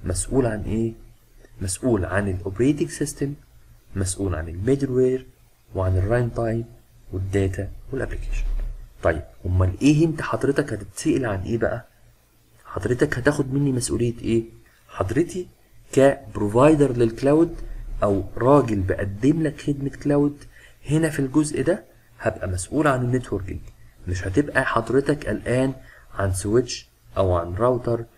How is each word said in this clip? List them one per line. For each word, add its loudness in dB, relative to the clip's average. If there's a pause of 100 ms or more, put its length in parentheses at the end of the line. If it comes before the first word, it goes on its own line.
مسؤول 0
عن -2
ايه؟ -2 (680)
مسؤول 0
عن -2
الاوبريتنج 0
سيستم، -6 (640)
مسؤول -2
عن -6
الميدل 0
وير، 2 (500)
وعن 2
الران 2
تايم -2 (480)
والداتا -2 (220)
والابلكيشن. -4 (600)
طيب، 0 (220)
امال 2
ايه 6
انت 0
حضرتك -2
هتتسأل -2
عن -2
ايه -2
بقى؟ -4 (800)
حضرتك 0
هتاخد 0
مني 2
مسؤولية -2
ايه؟ 2 (440)
حضرتي -2 (460)
كبروفايدر 4
للكلاود 2 (480)
او 2 (140)
راجل 4
بقدم 0
لك -4
خدمة -4
كلاود، 0 (520)
هنا 2
في -4
الجزء 0
ده 0 (360)
هبقى -2
مسؤول 0
عن 2
النتوركينج. -2 (480)
مش -4
هتبقى 0
حضرتك 0
قلقان 0 (400)
عن 0
سويتش 0 (300)
او 4
عن -2
راوتر 0 (120)